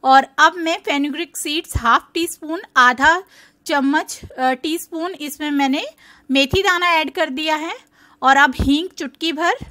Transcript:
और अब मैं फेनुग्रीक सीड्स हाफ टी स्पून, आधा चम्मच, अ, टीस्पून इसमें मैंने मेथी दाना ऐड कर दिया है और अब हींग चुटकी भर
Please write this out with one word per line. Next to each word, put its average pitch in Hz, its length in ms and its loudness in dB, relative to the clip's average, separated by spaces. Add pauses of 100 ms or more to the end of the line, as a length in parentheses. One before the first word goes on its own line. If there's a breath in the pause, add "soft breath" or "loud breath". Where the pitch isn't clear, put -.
और 269 240 6 (120)
अब 320 140 6
मैं 339 260 -4
फेनुग्रीक 294 580 -6
सीड्स 311 400 -6
हाफ 233 360 2
टी 339 140 -2
स्पून, 320 340 -10 (160)
आधा 269 460 4 (420 soft breath)
चम्मच, 285 560 -2 (180)
अ, 262 140 2
टीस्पून 320 580 -6
इसमें 294 400 -8
मैंने 285 340 0 (460 soft breath)
मेथी 277 320 2
दाना 359 240 0
ऐड 320 240 0
कर 311 180 -4
दिया 311 260 -4
है 330 220 -8 (440 soft breath)
और 269 160 4
अब 277 180 4
हींग 302 340 0
चुटकी 320 440 -8
भर 339 200 -2 (180)